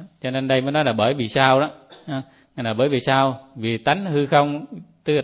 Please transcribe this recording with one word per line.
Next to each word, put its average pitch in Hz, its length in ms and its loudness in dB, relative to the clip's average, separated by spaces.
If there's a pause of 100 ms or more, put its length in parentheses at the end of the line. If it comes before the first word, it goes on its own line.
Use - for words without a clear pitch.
(220)
cho 131 100 -6
nên 131 160 -4
đây 131 140 2
mới 135 100 -4
nói 151 140 0
là 120 80 2
bởi 113 200 2
vì 117 140 -4
sao 135 340 4
đó, 151 80 -2 (380)
ha. 135 140 -6 (340)
Ngài 127 80 -8
là 113 100 -2
bởi 127 160 2
vì 135 100 0
sao? 135 560 0
Vì 113 220 -2
tánh 160 280 -2
hư 147 200 0
không, 147 400 0 (380)
tức 151 120 0
là 143 80 0